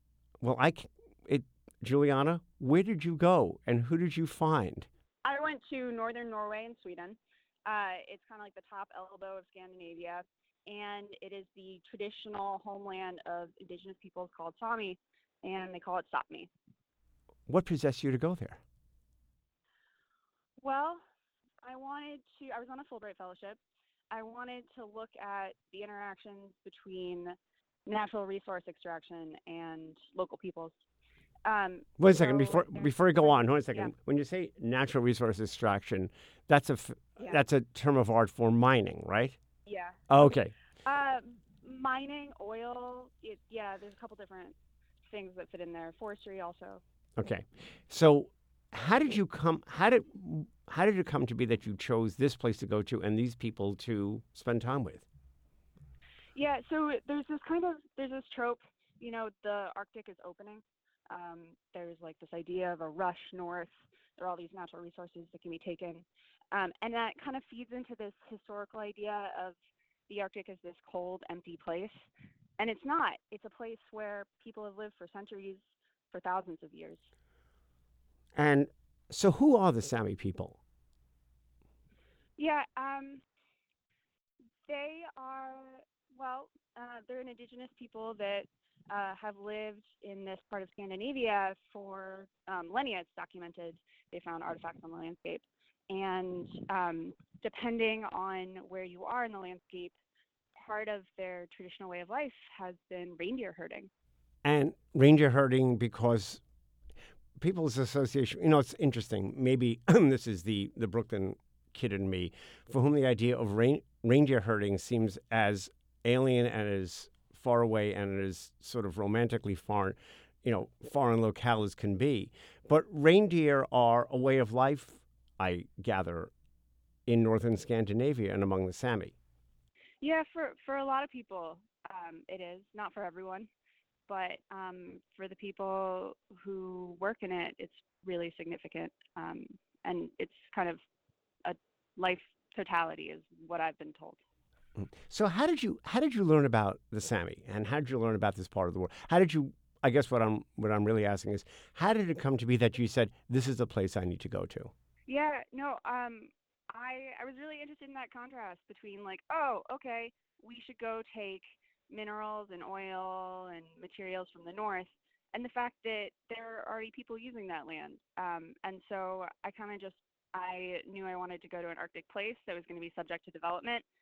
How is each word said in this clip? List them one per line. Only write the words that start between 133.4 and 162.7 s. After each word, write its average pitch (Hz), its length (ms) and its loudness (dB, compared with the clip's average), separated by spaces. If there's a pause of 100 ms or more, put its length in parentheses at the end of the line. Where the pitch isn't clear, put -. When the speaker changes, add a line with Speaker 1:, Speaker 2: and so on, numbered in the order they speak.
Speaker 2:
But, 190 300 -6 (140)
um, 180 480 -12 (160)
for 190 120 -12
the 190 80 -18
people 190 800 -6 (280)
who 185 560 -10
work 202 220 -2
in 185 100 -6
it, 170 260 -6
it's - 140 -14 (320)
really 170 320 -6
significant. 165 560 -10 (240)
Um, 165 300 -10 (380)
and 170 240 -4 (100)
it's - 140 -6 (220)
kind 180 140 -2
of 170 100 -8 (640)
a 175 100 -6 (420)
life 180 240 0 (340)
totality 165 500 -4
is 160 160 -14 (260)
what 170 140 -4
I've 160 180 -4
been 151 140 -14
told. - 240 -20 (640)
Speaker 1:
Mm. 101 100 -8 (200)
So - 180 0
how 202 200 2
did 330 160 2
you, 202 200 -2
how - 180 0
did 302 140 2
you 202 100 2
learn 156 220 8
about 110 340 2 (100)
the 107 100 -4
Sami, 87 360 0 (120)
and 104 180 -2
how 143 140 0
did 127 100 -4
you 131 80 0
learn 113 160 2
about 101 220 2
this 92 120 -6
part 92 200 0
of 85 60 -4
the 92 60 -2
world? 90 120 -2 (160)
How 170 100 6
did 175 140 6
you, 147 200 0 (300)
I 135 80 6
guess 135 200 6
what 120 120 6
I'm, 107 220 2 (120)
what 107 140 0
I'm 104 140 4
really 107 200 4
asking 101 280 0
is, 101 120 -4 (300)
how 196 180 4
did 208 180 2
it - 80 -2
come 135 200 2
to 113 80 -4
be 123 120 6
that 113 200 4
you 120 80 2
said, 110 240 2 (180)
"This 127 200 2
is 127 80 0
the 117 100 0
place 98 300 0
I 92 80 -2
need 90 160 -4
to 92 80 -8
go 90 180 -4
to"? - 240 -12 (360)
Speaker 2:
Yeah, 285 360 -2 (100)
no, 277 320 -6
um, 240 440 -8 (420)
I, 254 500 -12
I 240 40 -12
was 262 140 -12
really 302 220 -14
interested 294 280 -18
in 277 60 -16
that 254 180 -14
contrast 240 560 -16
between, 202 360 -16
like, 190 160 -12 (120)
"Oh, 277 300 -2 (100)
okay, 240 400 -10 (300)
we 233 240 -20
should 247 120 -20
go 226 240 -8 (140)
take 196 260 -10 (480)
minerals 214 640 -10
and 175 100 -14
oil 185 920 -10